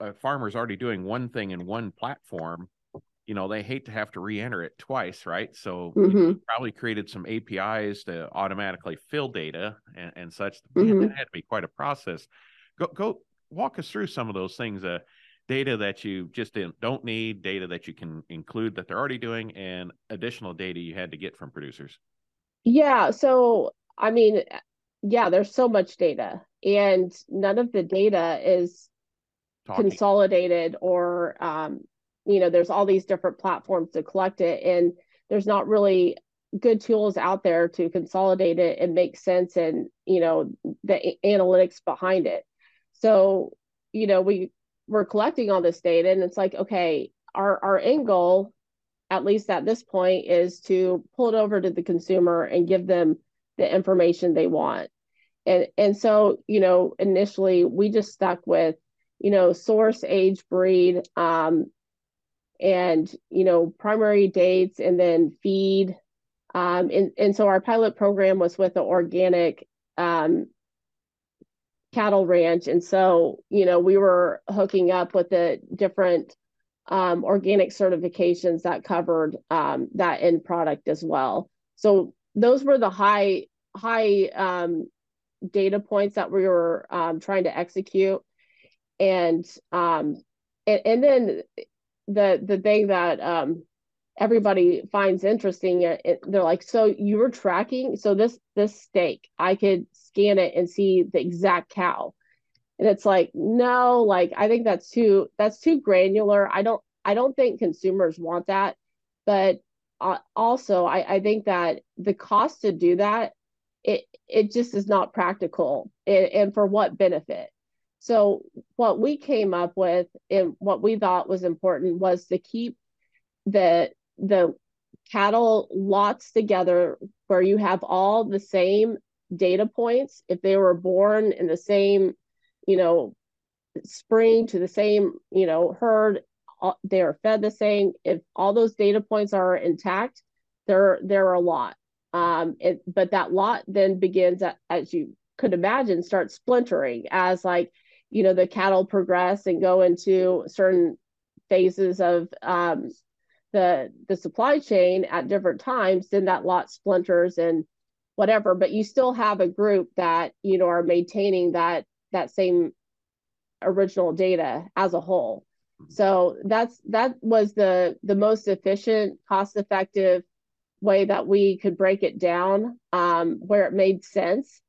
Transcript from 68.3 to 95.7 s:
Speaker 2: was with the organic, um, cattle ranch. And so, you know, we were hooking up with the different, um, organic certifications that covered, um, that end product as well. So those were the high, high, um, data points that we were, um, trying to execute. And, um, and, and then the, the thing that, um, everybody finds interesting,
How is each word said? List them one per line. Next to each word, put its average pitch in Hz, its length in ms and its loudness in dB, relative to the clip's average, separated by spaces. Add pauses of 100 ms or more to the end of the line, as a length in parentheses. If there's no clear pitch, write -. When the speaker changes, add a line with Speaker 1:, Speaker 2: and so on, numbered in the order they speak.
Speaker 2:
was 175 200 0
with 185 160 0
the 190 80 0
organic, 175 840 0 (300)
um, 170 520 0 (1400)
cattle 202 340 2
ranch. 170 420 2
And 175 160 0
so, 185 540 2 (100)
you 196 160 2
know, 180 160 4
we 190 160 4
were 180 520 2
hooking 196 420 0
up 180 240 -2
with 175 160 0
the 170 300 0 (140)
different, 180 640 -2 (500)
um, 180 380 -2
organic 190 460 2
certifications 175 920 -2
that 170 220 -4
covered, 165 520 -2 (140)
um, 143 440 -2
that 170 280 -2
end 170 220 0
product 160 420 -4
as 151 160 -4
well. 143 480 -4 (260)
So 202 360 2 (220)
those 247 280 2
were 277 160 4
the 214 120 0
high, 196 560 0 (280)
high, 214 520 0
um, 175 600 -4 (600)
data 196 320 0
points 202 360 -2
that 196 140 -4
we 190 160 0
were, 170 440 0
um, 165 300 -4
trying 190 240 -2
to 151 140 -4
execute. 190 640 -2 (800)
And, 175 460 0 (260)
um, 165 440 -2 (500)
and, 208 180 2
and 233 180 2
then 247 400 2 (640)
the, 202 360 2
the 196 160 -2
thing 208 300 2
that, 175 320 0
um, 165 440 -4 (540)
everybody 196 640 2 (100)
finds 190 320 0
interesting, 185 580 0